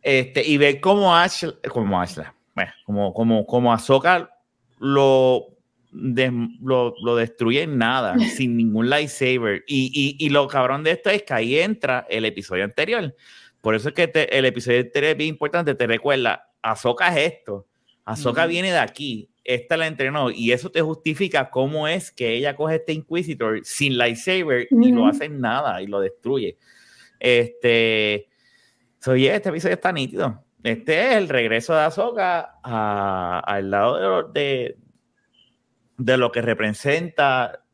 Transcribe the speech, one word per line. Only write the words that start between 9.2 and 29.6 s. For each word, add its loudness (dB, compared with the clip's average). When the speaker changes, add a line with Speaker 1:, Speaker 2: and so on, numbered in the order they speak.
Speaker 1:
Y, -2
y, -4
y 0
lo 2
cabrón -2
de 2
esto -2
es 0
que -6
ahí 0
entra -2
el -2
episodio -4
anterior. -4
Por 0
eso -2
es -8
que 2
te, 0
el 2
episodio 2
anterior 0
es 0
bien -4
importante, -2
te -2
recuerda, 0
Ahsoka 0
es 2
esto, -14
Ahsoka -2
Speaker 3:
Ujú. 2
Speaker 1:
viene -2
de 2
aquí, -6
esta -2
la -2
entrenó, -2
y 0
eso -2
te 0
justifica -2
cómo -2
es -4
que -4
ella -2
coge -2
este -6
Inquisitor -4
sin -2
lightsaber 0
y 6
lo 2
Speaker 2:
Ujú. 4
Speaker 1:
hace 0
en -10
nada -2
y -8
lo -2
destruye. -4
Este, 2
so, 0
yeah, 4
este -2
episodio -2